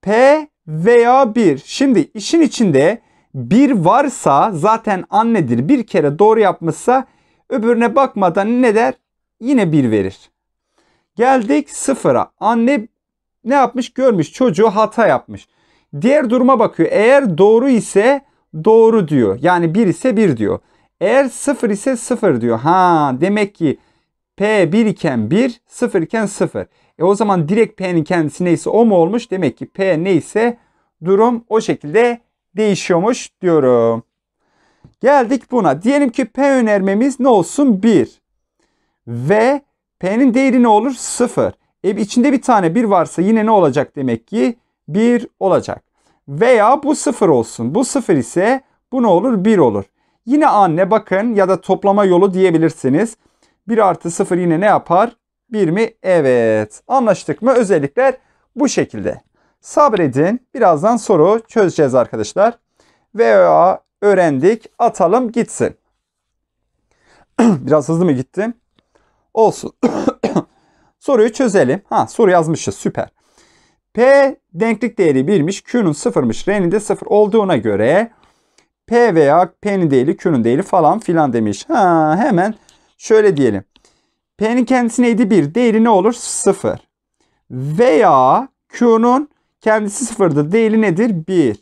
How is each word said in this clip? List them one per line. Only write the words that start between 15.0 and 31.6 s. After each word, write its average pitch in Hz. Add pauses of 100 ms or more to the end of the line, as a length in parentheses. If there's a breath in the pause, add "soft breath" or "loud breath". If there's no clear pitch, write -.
yapmış. 117 (540)
Diğer 262
duruma 254
bakıyor. 190
Eğer 226
doğru 220
ise 247 (420)
doğru 220
diyor. 120
Yani 170
bir 220
ise 196
bir 175
diyor. 98 (420)
Eğer 247
sıfır -
ise 214
sıfır 196
diyor. 113
Ha, 165
demek 202
ki 147 (560)
P 202
bir 220
iken 131
bir, 233
sıfır 233
iken 214
sıfır. 139 (320)
E, 156
o 196
zaman 196
direkt 214
P'nin 180
kendisi 170
neyse 165
o 214
mu 214
olmuş? 185
Demek 180
ki 160
P 185
neyse 208 (480 soft breath)
durum 226
o 220